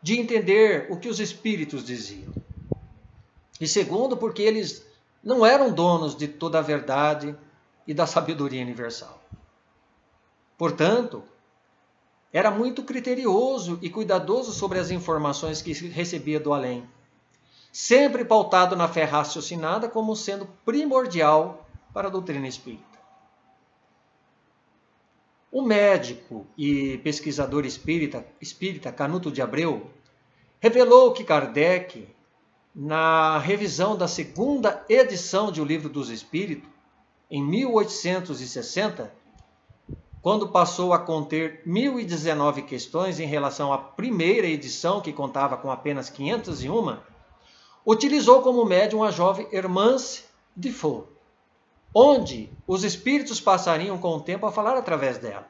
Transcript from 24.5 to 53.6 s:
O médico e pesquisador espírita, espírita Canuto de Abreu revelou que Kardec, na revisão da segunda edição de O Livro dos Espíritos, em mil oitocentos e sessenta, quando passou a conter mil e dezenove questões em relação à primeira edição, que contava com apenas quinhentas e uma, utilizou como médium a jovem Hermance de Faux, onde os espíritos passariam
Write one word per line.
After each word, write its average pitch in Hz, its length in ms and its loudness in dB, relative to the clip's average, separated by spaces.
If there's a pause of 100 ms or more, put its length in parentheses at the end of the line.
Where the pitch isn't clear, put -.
O 269 120 -2
médico 175 840 2 (120)
e 139 400 0
pesquisador 147 680 -4
espírita, 143 640 -6 (140)
espírita 160 520 -10
Canuto 160 380 -4
de 131 100 -8
Abreu 127 480 -4 (720)
revelou 247 520 8
que 208 120 -6
Kardec, 147 840 0 (640)
na 160 640 2
revisão 190 580 -2
da 180 120 -2
segunda 208 800 -2
edição 208 640 2
de 156 80 -4
O 151 40 0
Livro 151 240 -2
dos 131 220 -8
Espíritos, 156 580 -8 (600)
em 143 100 -4
mil 220 340 0
oitocentos 180 680 -2
e 127 80 -12
sessenta, 135 680 -6 (1040)
quando 202 280 0
passou 180 440 2
a 165 60 6
conter 156 680 -4
mil 240 360 0
e 226 40 -6
dezenove 147 580 0
questões 160 580 -6
em 160 60 -6
relação 139 460 -2
à 135 60 0
primeira 190 720 0
edição, 156 520 -4
que 160 120 -8
contava 139 440 -2
com 135 140 -8
apenas 131 400 -6
quinhentas 160 540 -6
e 131 40 -6
uma, 170 360 -4 (840)
utilizou 254 560 6
como 247 220 4
médium 214 400 2
a 214 80 2
jovem 185 400 0
Hermance 196 720 0 (320)
de 220 160 -6
Faux, 127 340 -4 (880)
onde 220 560 4 (160)
os 185 160 -2
espíritos 247 580 -2
passariam 180 580 2